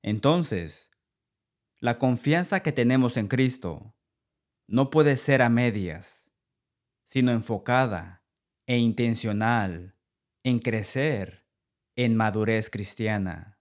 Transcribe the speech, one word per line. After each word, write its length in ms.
Entonces, 880
la 180
confianza 600
que 120
tenemos 440
en 100
Cristo 680
no 220
puede 260
ser 260
a 60
medias, 840
sino 280
enfocada 880
e 120
intencional 1160
en 160
crecer 880
en 200
madurez 540
cristiana. 920